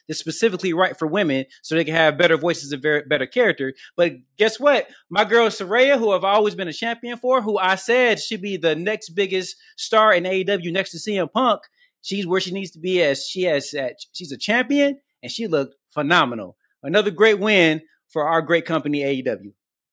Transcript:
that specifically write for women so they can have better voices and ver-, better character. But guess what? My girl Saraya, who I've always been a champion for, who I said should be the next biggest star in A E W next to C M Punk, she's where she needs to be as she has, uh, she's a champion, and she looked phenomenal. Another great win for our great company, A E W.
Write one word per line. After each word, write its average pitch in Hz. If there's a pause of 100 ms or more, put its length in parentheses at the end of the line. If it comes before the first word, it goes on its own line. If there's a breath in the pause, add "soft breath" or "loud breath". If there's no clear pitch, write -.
that 160
specifically 180
write 170
for 160
women 151 (160 soft breath)
so -
they 165
can 156
have 156
better 165
voices 147
and 139
ver-, 147
better 131
character. 165 (240 loud breath)
But 170 (240)
guess 214
what? 262 (220 loud breath)
My 202
girl 226
Saraya, 247
who 220
I've 180
always 208
been 180
a 156
champion 233
for, 254
who 202
I 185
said 233
should 220
be 196
the 156
next 185
biggest 185 (200 soft breath)
star 214
in 175
A 190
E 185
W 175
next 190
to 165
C 202
M 165
Punk, 233 (400)
she's 196
where 185
she 180
needs 196
to 170
be 180
as 139
she 185
has, 147
uh, 135 (220)
she's 151
a 113
champion, 277 (220)
and -
she 226
looked 139 (160)
phenomenal. 139 (260)
Another 190
great 208
win 180 (260 soft breath)
for 151
our 165
great 165
company, 147
A 139
E 131
W. 101 (400)